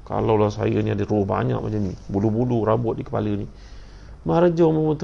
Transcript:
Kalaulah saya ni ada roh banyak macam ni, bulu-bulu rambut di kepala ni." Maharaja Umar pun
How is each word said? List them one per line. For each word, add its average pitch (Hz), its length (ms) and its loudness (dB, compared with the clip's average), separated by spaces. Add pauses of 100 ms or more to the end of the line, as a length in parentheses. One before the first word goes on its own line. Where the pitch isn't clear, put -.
Kalaulah 107 440 2
saya 107 320 0
ni 107 80 0
ada 101 160 -2
roh 104 160 2
banyak 101 360 0
macam 107 200 -4
ni, 98 160 -2 (160)
bulu-bulu 110 560 0
rambut 113 320 0
di - 80 -6
kepala 107 240 -2
ni." 101 160 -4 (800)
Maharaja 170 400 4
Umar 156 300 4
pun - 100 -6